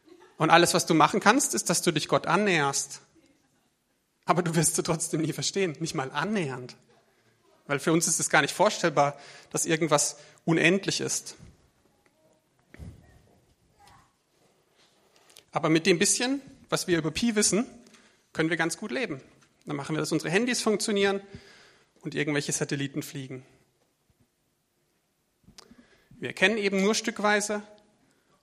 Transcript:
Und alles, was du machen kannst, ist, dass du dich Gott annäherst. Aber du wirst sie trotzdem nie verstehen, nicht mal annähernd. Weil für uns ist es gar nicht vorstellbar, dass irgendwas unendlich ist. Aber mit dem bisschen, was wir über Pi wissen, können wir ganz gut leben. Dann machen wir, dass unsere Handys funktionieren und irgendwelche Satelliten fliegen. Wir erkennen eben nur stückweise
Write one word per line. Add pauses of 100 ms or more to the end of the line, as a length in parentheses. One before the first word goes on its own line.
(380)
Und
alles,
was
du
machen
kannst,
ist,
dass
du
dich
Gott
annäherst. (1200)
Aber
du
wirst
sie
trotzdem
nie
verstehen,
nicht
mal
annähernd. (920)
Weil
für
uns
ist
es
gar
nicht
vorstellbar, (340)
dass
irgendwas (280)
unendlich
ist. (4000)
Aber
mit
dem
bisschen, (280)
was
wir
über
Pi
wissen, (680)
können
wir
ganz
gut
leben. (440)
Dann
machen
wir,
dass
unsere
Handys
funktionieren (800)
und
irgendwelche
Satelliten
fliegen. (2750)
Wir
erkennen
eben
nur
stückweise (800)